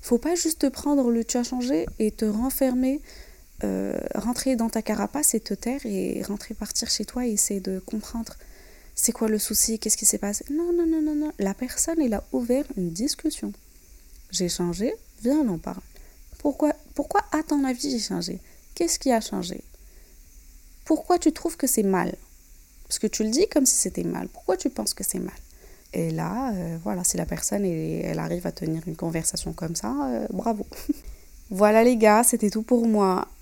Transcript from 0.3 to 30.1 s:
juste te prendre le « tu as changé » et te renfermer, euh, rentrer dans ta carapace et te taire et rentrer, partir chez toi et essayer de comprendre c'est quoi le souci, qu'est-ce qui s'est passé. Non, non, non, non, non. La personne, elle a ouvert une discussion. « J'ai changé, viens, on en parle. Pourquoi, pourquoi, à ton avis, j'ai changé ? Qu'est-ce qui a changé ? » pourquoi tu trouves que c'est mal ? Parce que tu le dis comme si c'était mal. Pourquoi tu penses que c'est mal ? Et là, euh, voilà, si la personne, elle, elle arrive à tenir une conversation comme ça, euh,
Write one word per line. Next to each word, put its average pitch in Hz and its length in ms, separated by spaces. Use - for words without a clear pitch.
juste 330 280
te 285 60
prendre 269 440
le « 233 140
tu - 120
as 240 60
changé » 254 420
et 214 120
te 220 140
renfermer, 254 760
euh, 190 360
rentrer 240 400
dans 226 140
ta 220 120
carapace 214 540
et 214 40
te - 140
taire 247 320
et 196 380
rentrer, 202 320
partir - 340
chez - 160
toi 247 220
et 226 40
essayer 202 280
de 185 200
comprendre 220 540
c'est - 160
quoi 226 160
le 214 120
souci, 220 380
qu'est-ce 214 200
qui - 80
s'est - 120
passé. 202 320
Non, 339 240
non, 339 140
non, 320 140
non, 302 140
non. 302 220
La 196 160
personne, 320 480
elle 240 120
a 202 180
ouvert 254 340
une 180 140
discussion. « 214 600
J'ai 175 180
changé, 180 460
viens, 262 180
on 262 100
en 170 100
parle. - 220
Pourquoi, 294 340
pourquoi, 294 260
à 311 120
ton 285 220
avis, 262 260
j'ai 240 80
changé ? 180 400
Qu'est-ce 339 240
qui 262 140
a 226 100
changé ? » 185 420
pourquoi 339 260
tu 320 140
trouves - 240
que 269 120
c'est 220 160
mal ? 185 300
Parce - 140
que 220 80
tu - 160
le 214 60
dis 311 180
comme 277 180
si - 100
c'était - 280
mal. 180 240
Pourquoi - 300
tu 285 120
penses 214 240
que - 120
c'est - 140
mal ? 185 200
Et 165 180
là, 185 400
euh, 170 320
voilà, 185 220
si - 100
la 170 100
personne, 202 380
elle, 160 400
elle 170 160
arrive 170 260
à 175 60
tenir 160 360
une 165 100
conversation 165 560
comme 165 200
ça, 214 220
euh, 226 240